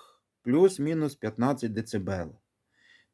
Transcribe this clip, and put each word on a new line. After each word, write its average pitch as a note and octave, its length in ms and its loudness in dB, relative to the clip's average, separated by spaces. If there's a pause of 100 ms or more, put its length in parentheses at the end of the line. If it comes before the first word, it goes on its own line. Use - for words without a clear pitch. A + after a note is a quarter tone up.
(420)
плюс-мінус D3+ 760 2
п'ятнадцять A#2 580 -2
децибел. F#2+ 600 -6 (800)